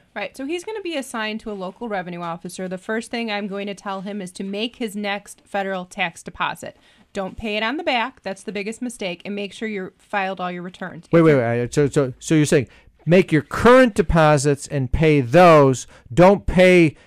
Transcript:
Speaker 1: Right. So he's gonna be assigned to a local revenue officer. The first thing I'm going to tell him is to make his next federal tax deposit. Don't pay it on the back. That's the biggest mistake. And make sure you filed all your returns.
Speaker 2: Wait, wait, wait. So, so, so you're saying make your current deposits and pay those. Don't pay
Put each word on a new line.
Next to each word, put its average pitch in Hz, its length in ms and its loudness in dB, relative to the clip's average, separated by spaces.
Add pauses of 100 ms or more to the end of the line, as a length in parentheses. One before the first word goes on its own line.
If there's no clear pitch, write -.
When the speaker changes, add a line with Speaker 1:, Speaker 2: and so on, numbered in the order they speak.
(160)
Speaker 1:
Right. 208 200 -10
So 269 120 -10
he's 349 160 -8
gonna 427 180 -10
be 339 140 -10
assigned 220 460 -8
to 220 100 -12
a - 20 -10
local 190 340 -10
revenue 180 340 -8
officer. 175 460 -10
The 185 120 -10
first 220 320 -8
thing 233 180 -6
I'm 208 160 -6
going 202 220 -10
to 202 80 -10
tell 196 260 -10
him 208 220 -10
is 180 80 -14
to - 120 -14
make 202 340 -8
his 214 180 -8
next 202 500 -10
federal 190 400 -6
tax 180 380 -10
deposit. - 540 -10 (360)
Don't 190 240 -10
pay 214 200 -8
it 214 40 -4
on 240 160 -4
the 359 60 -8
back. 247 400 -6
That's 190 180 -12
the 220 100 -12
biggest 208 300 -10
mistake. 196 420 -10
And 202 120 -10
make 202 180 -10
sure 220 140 -10
you 196 320 -10
filed 190 420 -6
all 180 100 -6
your 180 120 -12
returns. 175 480 -14
Speaker 2:
Wait, 170 100 6
wait, 156 140 6
wait. 120 400 -2
So, 147 120 2
so, 131 300 -2
so - 160 -6
you're 151 140 4
saying 143 200 0 (380)
make 175 260 2
your 151 120 2
current 247 500 6
deposits 151 720 2
and 139 240 -4
pay 151 300 4
those. 143 640 6 (260)
Don't 180 360 4
pay 180 600 4